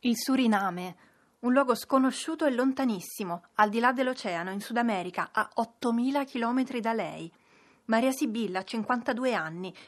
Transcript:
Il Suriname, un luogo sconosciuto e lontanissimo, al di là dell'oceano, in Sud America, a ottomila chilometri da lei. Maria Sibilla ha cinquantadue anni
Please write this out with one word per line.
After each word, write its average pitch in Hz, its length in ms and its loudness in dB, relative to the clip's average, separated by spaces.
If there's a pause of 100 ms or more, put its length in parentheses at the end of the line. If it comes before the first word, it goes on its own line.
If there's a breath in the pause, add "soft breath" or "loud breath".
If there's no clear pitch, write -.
Il 240 140 2
Suriname, 202 800 0 (440 soft breath)
un 247 120 0
luogo 254 220 4
sconosciuto 269 720 2
e 285 60 4
lontanissimo, 233 960 -2 (100)
al 208 140 6
di 220 100 0
là 247 120 4
dell'oceano, 226 600 -2
in 202 100 -6
Sud 226 160 -4
America, 185 540 -2
a 208 240 -2
ottomila 247 720 0
chilometri 247 540 0
da 226 140 0
lei. 165 400 -6 (520 soft breath)
Maria 233 280 2
Sibilla 220 460 -2
ha 190 40 -8
cinquantadue 240 680 -2
anni 175 420 -4 (120 loud breath)